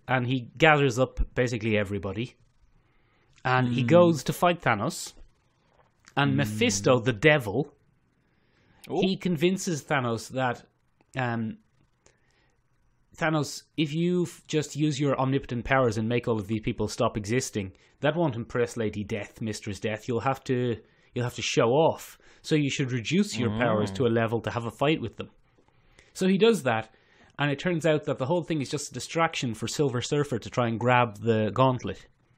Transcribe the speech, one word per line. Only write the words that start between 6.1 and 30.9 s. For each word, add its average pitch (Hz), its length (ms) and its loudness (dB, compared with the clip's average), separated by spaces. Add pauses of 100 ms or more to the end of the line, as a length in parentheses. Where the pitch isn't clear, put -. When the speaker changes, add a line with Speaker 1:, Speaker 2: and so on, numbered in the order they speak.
Speaker 1:
And 139 140 2
Speaker 2:
Hmm. 135 60 0
Speaker 1:
Mephisto, 131 640 2
the 120 140 0
devil, 131 580 2 (1160)
Speaker 2:
Oh. 165 120 -2
Speaker 1:
he 190 160 2
convinces 180 680 -2
Thanos 123 460 -2
that, 123 340 -4 (520)
um, 117 440 -4 (1600)
"Thanos, 156 460 -2 (120)
if 147 180 -2
you 175 300 0
f-, - 240 -10
just - 280 -2
use 147 240 0
your 139 200 2
omnipotent 131 460 -2
powers 127 320 2
and 110 100 -2
make 120 200 -2
all 113 120 0
of 95 80 -8
these 110 140 -2
people 110 260 -4
stop 117 300 0
existing, 107 560 -4 (280)
that 147 140 0
won't 160 200 0
impress 117 420 -4
Lady 104 260 -4
Death, - 380 -10
Mistress 107 380 -8
Death. 107 280 -6
You'll 117 140 -2
have 135 240 -2
to, 123 320 -2 (360)
you'll 123 120 -4
have 120 100 -8
to 113 60 -10
show 120 280 2
off. - 480 0 (260)
So - 120 0
you 143 140 2
should 131 220 -4
reduce 131 460 0
your 123 200 0
powers 110 340 2
Speaker 2:
Oh. - 40 -10
Speaker 1:
to 135 100 0
a 117 40 4 (120)
level 113 200 0
to - 100 -6
have 117 140 -4
a 110 60 -6
fight 151 300 0
with 110 160 -10
them." 101 120 -12 (840)
So 190 140 0
he 190 100 4
does 202 260 4
that, 113 300 0 (460)
and 143 120 2
it 139 80 -4
turns 170 260 -2
out 151 200 2
that 131 140 -2
the 131 80 -2
whole 170 160 0
thing 156 180 -4
is 123 80 -6
just - 220 -6
a - 20 -20
distraction 147 600 -2
for 113 140 -8
Silver 123 340 0
Surfer 143 380 -2
to - 100 -12
try 120 180 0
and 113 120 -2
grab 120 380 2